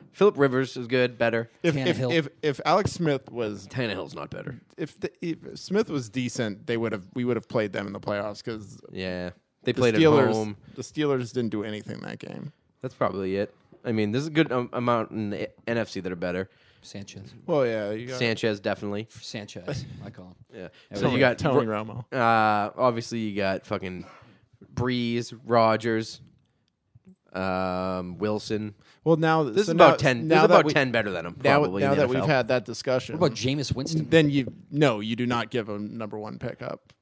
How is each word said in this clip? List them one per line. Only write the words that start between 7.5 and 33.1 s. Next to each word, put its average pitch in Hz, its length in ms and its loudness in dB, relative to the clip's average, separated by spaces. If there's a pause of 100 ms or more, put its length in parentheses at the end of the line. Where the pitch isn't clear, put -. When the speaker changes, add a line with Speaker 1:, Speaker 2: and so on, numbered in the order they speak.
Speaker 2:
them 104 160 -6
in 101 40 -10
the 98 80 -8
playoffs 104 440 -6
'cause 110 360 -12 (120)
Speaker 1:
Yeah, 90 380 -6 (340)
they 127 80 2
Speaker 2:
the - 80 0
Speaker 1:
played 120 160 6
Speaker 2:
Steelers, 156 320 8
Speaker 1:
at 113 60 2
home. 107 220 -4 (200)
Speaker 2:
the 131 60 -10
Steelers 135 500 -2
didn't 120 180 -2
do 104 140 -4
anything 107 380 -8
that - 180 -10
game. - 320 -12 (280)
Speaker 1:
That's 127 140 -10
probably 95 400 -2
it. 101 180 -2 (320)
I 120 80 -2
mean, 107 200 2
there's 135 140 0
a 165 40 -8
good 156 220 2
um, 123 200 -2
amount 120 400 0
in 107 180 -4
the 95 180 -6 (200)
N 117 100 0
F 107 100 -2
C - 120 -8
that 90 120 -6
are 90 40 -8
better. 90 340 -4 (320)
Speaker 3:
Sanchez. - 500 -16 (140)
Speaker 2:
Well, 151 200 2
yeah, 110 260 -2
you 113 160 -8
got 127 100 -6
Speaker 1:
Sanchez 113 420 0
definitely. 104 500 -4
Speaker 3:
Sanchez, 107 760 -10 (200)
I 101 60 -14
call 92 160 -18
him. 90 80 -20 (180)
Speaker 1:
Yeah. 92 160 -14 (220)
Speaker 3:
Yeah, 98 60 -10
Speaker 1:
So 101 60 -4
Speaker 3:
Tony, - 120 2
Speaker 1:
you 127 60 4
got 123 180 6
Speaker 2:
Tony 135 280 2
Speaker 1:
Ro-, 107 180 -2
Speaker 2:
Romo. 113 140 -10 (140)
Speaker 1:
uh, 110 640 4
obviously 117 440 0
you 104 160 -4
got 95 300 -2
fucking 92 380 -6 (720)
Breeze, 120 580 -2
Rodgers, 113 880 2 (1120)
um, 92 880 -4
Wilson. 107 560 -4 (300)
Speaker 2:
Well, 160 120 4
now 160 280 2
Speaker 1:
This 117 120 -4
Speaker 2:
so 190 60 4
Speaker 1:
is 208 80 -2
about 165 200 10
Speaker 2:
now, 156 60 6
Speaker 1:
ten. 127 320 2
Speaker 2:
now 160 60 6
Speaker 1:
This - 20 8
is 160 120 8
Speaker 2:
that 175 60 6
Speaker 1:
about 170 120 4
Speaker 2:
we, 156 60 0
Speaker 1:
ten 139 200 2
better 107 180 0
than 85 160 -4
him. 85 160 -10
Speaker 2:
now, 139 180 6
Speaker 1:
Probably 143 220 0
Speaker 2:
now 139 100 2
Speaker 1:
in 139 60 2
the 151 40 4
Speaker 2:
that 131 60 2
we've 127 100 -2
Speaker 1:
N - 60 0
F 139 40 0
L. 151 80 4
Speaker 2:
had 120 120 0
that 127 160 0
discussion, 127 540 -4